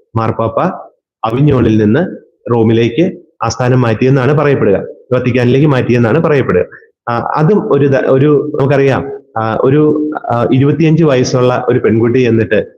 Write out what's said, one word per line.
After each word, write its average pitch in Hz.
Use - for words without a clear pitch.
മാർപ്പാപ്പ 113
അവിഞ്ഞോണിൽ 113
നിന്ന് 135
റോമിലേക്ക് 117
ആസ്ഥാനം 127
മാറ്റിയെന്നാണ് 127
പറയപ്പെടുക, 120
വത്തിക്കാനിലേക്ക് 123
മാറ്റിയെന്നാണ് 120
പറയപ്പെടുക. 127
ആ, 117
അതും 160
ഒരു 143
ദ-, 131
ഒരു 139
നമുക്കറിയാം, 135
ആ, 110
ഒരു, 151
ആ, 120
ഇരുപത്തിയഞ്ച് 151
വയസ്സുള്ള 127
ഒരു 123
പെൺകുട്ടി 117
എന്നിട്ട് 110